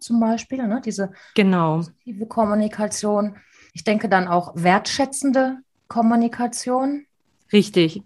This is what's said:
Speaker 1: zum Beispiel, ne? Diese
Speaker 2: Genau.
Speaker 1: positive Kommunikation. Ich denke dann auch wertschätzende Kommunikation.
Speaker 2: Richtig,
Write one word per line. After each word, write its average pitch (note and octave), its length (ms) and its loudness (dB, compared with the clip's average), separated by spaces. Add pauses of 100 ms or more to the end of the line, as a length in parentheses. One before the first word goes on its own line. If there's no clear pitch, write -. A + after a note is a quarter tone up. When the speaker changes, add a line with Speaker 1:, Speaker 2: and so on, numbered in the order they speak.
Speaker 1:
zum A#3 180 0
Beispiel, A3+ 480 -2
ne? A#3 160 -2
Diese F#3+ 300 -6 (220)
Speaker 2:
Genau. F3 420 4
Speaker 1:
positive G3 480 -8
Kommunikation. G#3 1120 -2 (340)
Ich - 140 -16
denke G#3 240 0
dann F#3 180 2
auch F3 260 0
wertschätzende C4 1040 0 (280)
Kommunikation. A#3+ 1160 -2 (480)
Speaker 2:
Richtig, F#3+ 520 2